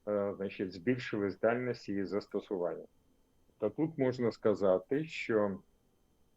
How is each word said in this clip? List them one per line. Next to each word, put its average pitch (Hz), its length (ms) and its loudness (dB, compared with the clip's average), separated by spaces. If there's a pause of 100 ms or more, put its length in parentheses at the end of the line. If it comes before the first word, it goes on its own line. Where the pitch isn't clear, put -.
е, 101 300 0
значить, 98 340 -4
збільшилась 101 680 -2
дальність 120 500 0
її 98 160 -2
застосування. 87 800 -4 (720)
То 107 100 0
тут 160 280 -2
можна 127 340 2
сказати, 101 720 2
що, 104 540 0 (760)